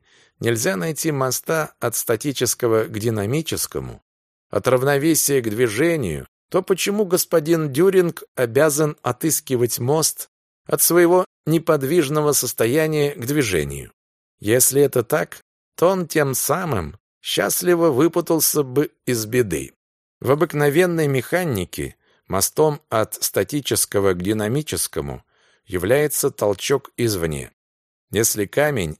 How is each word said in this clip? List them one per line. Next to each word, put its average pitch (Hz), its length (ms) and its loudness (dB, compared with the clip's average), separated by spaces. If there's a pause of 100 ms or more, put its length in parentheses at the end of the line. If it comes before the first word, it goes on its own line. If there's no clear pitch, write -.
(400)
нельзя 117 360 -2
найти 160 360 -4
моста 143 680 -4
от 120 160 -4
статического 117 920 0
к 110 120 -10
динамическому, 104 1040 -4 (480)
от 95 180 -2
равновесия 139 720 2
к 113 80 -2
движению, 110 760 -2 (220)
то 185 120 0
почему 202 440 0
господин 165 680 0
Дюринг 175 520 2 (120)
обязан 143 640 2
отыскивать 123 800 -2
мост 143 500 0 (360)
от - 160 0
своего 175 440 6 (200)
неподвижного 151 880 2
состояния 143 760 0
к 120 140 -10
движению? 80 680 -2 (480)
Если 127 420 2
это 131 220 2
так, 156 360 -4 (380)
то 170 120 4
он 185 180 -2
тем 139 280 0
самым 139 640 -4 (240)
счастливо 175 680 0
выпутался 156 760 2
бы 135 280 -2 (140)
из 117 200 -2
беды. 104 480 -2 (460)
В 117 120 0
обыкновенной 151 760 2
механике 127 880 -2 (320)
мостом 143 600 0
от 110 260 -2
статического 101 1000 0
к 87 80 -6
динамическому 104 1000 -4 (420)
является 127 640 0
толчок 107 680 -2
извне. 82 540 -2 (600)
Если 107 340 0
камень 120 540 -2